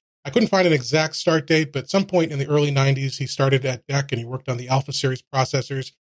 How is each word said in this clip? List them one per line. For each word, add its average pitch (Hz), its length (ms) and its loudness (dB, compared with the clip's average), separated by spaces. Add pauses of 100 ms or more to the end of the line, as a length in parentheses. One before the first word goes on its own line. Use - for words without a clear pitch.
(240)
I 139 60 -10
couldn't 220 180 2
find 185 180 4
an 165 60 4
exact 151 420 0
start 160 320 0
date, 156 260 2
but 131 120 -4
at - 60 -16
some 196 160 2
point 165 260 0
in 143 80 -6
the 143 80 -4
early 147 240 2
nineties, 135 460 0
he 131 80 -6
started 135 380 2
at 127 220 -4
dec 139 240 -4
and 120 80 -2
he 117 60 -6
worked 127 240 -10
on 123 80 -2
the 123 120 -10
Alpha 135 240 0
series 131 300 -2
processors. 135 720 -4 (120)